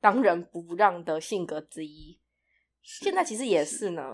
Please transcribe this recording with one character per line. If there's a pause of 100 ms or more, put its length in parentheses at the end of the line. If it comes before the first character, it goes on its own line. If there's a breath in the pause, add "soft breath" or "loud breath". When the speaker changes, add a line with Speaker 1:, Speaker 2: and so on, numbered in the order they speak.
Speaker 1:
当
仁
不
让
的
性
格
之
一。 (640)
Speaker 2:
是，
Speaker 1:
现
在
其
实
也
是
呢。 (120)